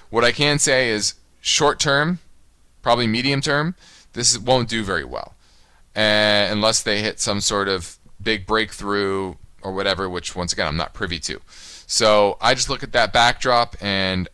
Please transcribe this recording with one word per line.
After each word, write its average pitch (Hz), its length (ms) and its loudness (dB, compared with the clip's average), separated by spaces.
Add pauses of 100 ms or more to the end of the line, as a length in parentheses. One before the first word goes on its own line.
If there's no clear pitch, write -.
(100)
What 117 140 2
I 120 80 4
can 147 260 2
say 131 320 2
is 107 240 -2 (260)
short - 380 2
term, 151 400 2 (640)
probably 120 240 4
medium 127 340 0
term, 151 360 -2 (380)
this 120 220 0
won't 117 320 2
do 113 140 -2
very 90 220 -4
well, 58 300 -12 (600)
uh, 107 560 4
unless 107 320 0
they 104 200 -2
hit 107 180 -4
some 101 200 -2
sort 101 280 -2
of 92 300 -4 (220)
big 98 260 -4
breakthrough 101 920 -2 (260)
or 95 100 -8
whatever, 95 360 -2
which 90 260 -8
once 87 180 -4
again, 92 140 -2
I'm 78 100 -4
not 82 160 -4
privy 87 280 -6
to. - 200 -10 (460)
So 107 540 4
I 123 140 4
just 127 140 -4
look 131 140 -6
at 127 100 -10
that 113 200 2
backdrop 120 680 2
and 95 540 -2